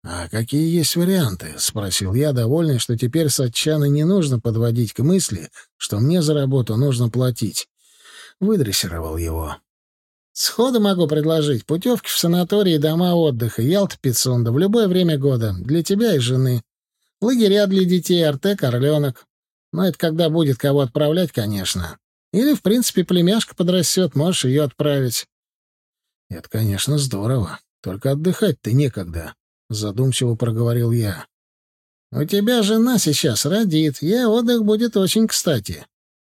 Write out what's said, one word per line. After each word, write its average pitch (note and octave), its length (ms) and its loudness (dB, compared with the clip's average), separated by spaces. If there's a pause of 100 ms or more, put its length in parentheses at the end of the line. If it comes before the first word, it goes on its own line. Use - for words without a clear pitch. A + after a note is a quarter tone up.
«А E2+ 260 -10
какие C#3+ 440 -2
есть E3+ 220 0
варианты?» — E3+ 640 0
спросил G2 580 -4
я, D3 160 2
довольный, C3+ 480 0
что A#2 180 -2
теперь C#3+ 320 0
Сатчана C#3+ 560 0
не C#3+ 200 2
нужно D#3+ 340 2
подводить A#2 540 0
к - 60 -8
мысли, A#2+ 500 0 (280)
что - 220 -4
мне D#3+ 240 2
за D3+ 100 2
работу C3+ 440 0
нужно B2 320 2
платить. A#2+ 580 -2 (760)
Выдрессировал F#2+ 760 -2
его. D#2+ 400 -6 (760)
«Сходу B3 460 0
могу F#3+ 280 2
предложить D3+ 580 0
путевки F#3+ 440 -2
в - 80 -4
санатории F3+ 580 2
и D3+ 40 2
дома E3+ 340 2
отдыха, B2+ 480 0
Ялта, F#3 400 0
Пицунда, B2 500 0
в B2 60 0
любое G3+ 300 2
время F3+ 320 2
года, B2 400 0
для C#3+ 240 0
тебя G3+ 320 2
и C#3+ 40 2
жены. B2+ 440 0 (580)
Лагеря G#3 460 4
для F#3+ 180 2
детей, F3 420 2
Артек, E3+ 360 -2
Орленок. C#3 640 0 (440)
Но F3 140 0
это E3+ 120 0
когда E3 320 0
будет D3+ 280 2
кого C#3+ 240 2
отправлять, D3+ 500 0
конечно. F#2+ 680 -6 (340)
Или, C4+ 220 2
в - 80 -10
принципе, G#3 400 0
племяшка F#3 500 0
подрастет, F3+ 600 0
можешь D#3+ 300 0
ее C3+ 180 2
отправить». C#3 640 -2 (1000)
«Это, - 200 -14
конечно, A2 480 -2
здорово. A#2+ 640 -2 (240)
Только G2+ 280 -4
отдыхать-то D#3 600 -2
некогда», — F2+ 640 -2 (340)
задумчиво A2+ 680 -2
проговорил A#2 560 0
я. G#2+ 360 -2 (840)
«У B2+ 120 -4
тебя G#3 400 0
жена A3+ 340 2
сейчас D3 480 0
родит, D#3 560 0
ей A3 240 0
отдых A#3 380 2
будет G#3+ 340 0
очень G#3+ 300 2
кстати». - 580 -4 (420)